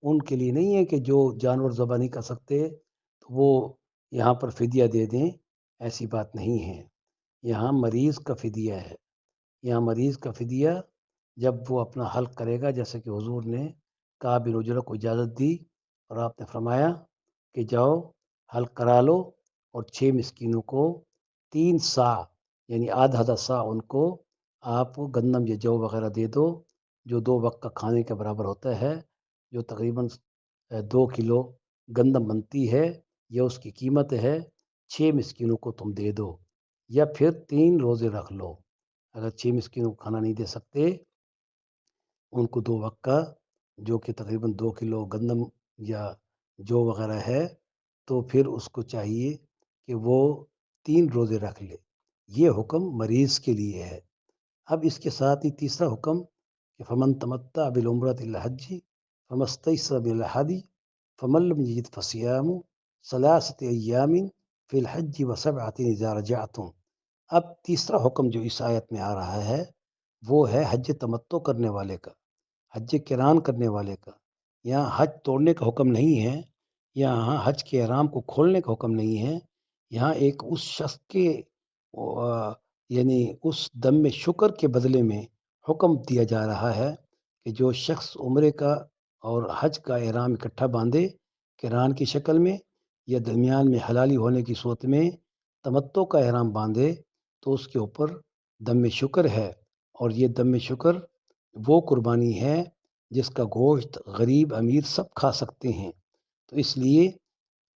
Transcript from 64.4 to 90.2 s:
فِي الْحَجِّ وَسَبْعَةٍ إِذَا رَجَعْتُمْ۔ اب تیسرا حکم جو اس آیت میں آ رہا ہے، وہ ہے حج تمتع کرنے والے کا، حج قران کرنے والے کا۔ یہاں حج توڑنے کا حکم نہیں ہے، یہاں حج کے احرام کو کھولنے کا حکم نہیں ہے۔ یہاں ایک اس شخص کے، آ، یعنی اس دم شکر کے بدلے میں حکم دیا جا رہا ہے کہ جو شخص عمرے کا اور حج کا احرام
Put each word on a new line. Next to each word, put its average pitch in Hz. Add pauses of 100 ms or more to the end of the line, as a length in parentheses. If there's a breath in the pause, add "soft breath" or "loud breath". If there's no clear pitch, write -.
فِي 135
الْحَجِّ 143
وَسَبْعَةٍ 120
إِذَا 107
رَجَعْتُمْ۔ 107 (580)
اب 170
تیسرا 175
حکم 131
جو 113
اس 113
آیت 117
میں 107
آ 101
رہا 95
ہے، 135 (640)
وہ 135
ہے 127
حج 127
تمتع 117
کرنے 120
والے 98
کا، - (640)
حج 113 (120)
قران 143
کرنے 120
والے 101
کا۔ - (520)
یہاں 131
حج 147 (140)
توڑنے 143
کا 120
حکم 131
نہیں 123
ہے، 143 (540)
یہاں 131
حج 147
کے 123
احرام 135
کو 131
کھولنے 180
کا 113
حکم 113
نہیں 110
ہے۔ 165 (500)
یہاں 127
ایک 139
اس 165
شخص -
کے، 175 (520)
آ، 113 (400)
یعنی 123 (100)
اس -
دم 131
شکر 202
کے 160
بدلے 127
میں 107 (480)
حکم 160
دیا 120
جا 110
رہا 107
ہے 139 (500)
کہ 117
جو 127
شخص -
عمرے 143
کا 147 (480)
اور 117
حج 151
کا 127
احرام 120